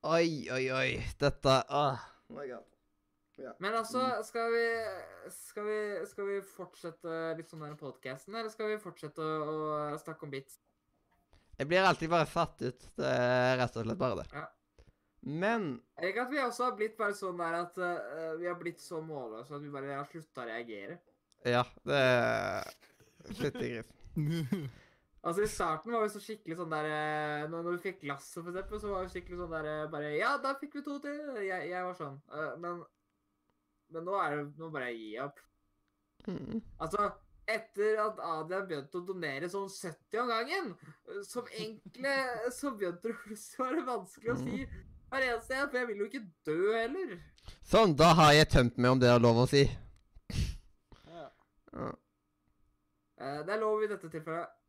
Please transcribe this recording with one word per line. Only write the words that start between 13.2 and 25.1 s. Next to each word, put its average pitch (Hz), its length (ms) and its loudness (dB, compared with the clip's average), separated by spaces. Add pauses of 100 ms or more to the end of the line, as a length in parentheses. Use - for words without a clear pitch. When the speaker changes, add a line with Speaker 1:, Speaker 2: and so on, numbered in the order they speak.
Speaker 1:
rett 123 180 0
og 113 80 -4
slett 117 140 -2
bare 117 240 0
det. - 100 -12
Speaker 2:
Ja. 151 140 -10 (760)
Speaker 1:
Men 165 580 -2 (160)
Speaker 2:
Jeg 175 140 -2
liker 220 120 -2
at 254 80 -4
vi 294 80 -2
også 247 260 -2
har 254 120 -2
blitt 214 220 -4
bare 202 160 0
sånn 185 240 -6
der 165 160 -2
at, 175 240 -4
eh, 160 580 -4
vi 175 100 -4
har 175 100 -4
blitt 165 240 -8
så 165 200 -8
målløse 135 560 -10
at 143 60 -8
vi 147 80 -10
bare 139 260 -8
har 143 80 -6
sluttet 160 320 -16
å 123 100 -8
reagere. 117 520 -8 (460)
Speaker 1:
Ja, 120 180 4 (220)
det 143 160 2
er 117 720 2 (600)
fytti 139 420 -4
grisen. 151 1000 -4
Speaker 3:
<laughs> - 80 -20 (420)